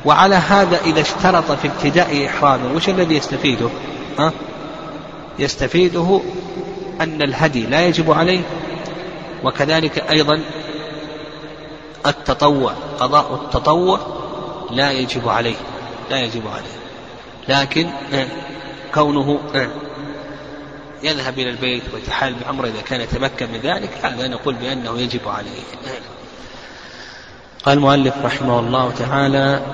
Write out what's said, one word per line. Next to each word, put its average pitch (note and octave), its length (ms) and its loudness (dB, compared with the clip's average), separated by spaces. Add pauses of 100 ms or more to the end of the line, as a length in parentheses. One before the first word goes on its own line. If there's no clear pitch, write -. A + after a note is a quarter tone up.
وعلى F3+ 300 8
هذا F3 500 6
إذا D#3 160 4
اشترط E3+ 520 2
في C#3+ 160 0
ابتداء C#3+ 580 2
إحرامه C3 460 4
وش E3 160 2
الذي F3+ 280 4
يستفيده؟ C3 520 0 (500)
ها؟ D#3 140 4 (1040)
يستفيده E3+ 800 2 (800)
أن D#3+ 220 0
الهدي C3+ 440 2
لا D#3 200 4
يجب D#3+ 260 4
عليه، F3 300 4 (1040)
وكذلك D#3 680 2
أيضًا D#3 300 6 (1700)
التطوع، C#3+ 680 4 (260)
قضاء C3+ 360 4
التطوع D#3+ 680 2 (720)
لا C3+ 220 2
يجب C3 360 -2
عليه، A2+ 280 2 (540)
لا C3 100 0
يجب A2+ 280 -4
عليه، - 1120 -4
لكن، D#3 260 0 (260)
آه، C3 140 0 (680)
كونه، C#3+ 460 4 (140)
آه، C3 140 0 (1300)
يذهب C3+ 360 -2
إلى B2+ 120 0
البيت B2 320 -2 (120)
ويتحال B2 400 -2 (100)
بعمرة C3+ 220 -4
إذا A2 140 -4
كان B2 200 -4
يتمكن B2 520 -2
من A2+ 100 -6
ذلك F#3 280 -2 (120)
هذا B2+ 260 -2
نقول B2 260 -2
بأنه A#2+ 440 -4
يجب A#2+ 300 -2
عليه. - 320 -8 (2000)
قال C#3+ 140 6
المؤلف C#3 360 6 (100)
رحمه A#2+ 360 2
الله B2 380 2
تعالى C#3 640 2 (120)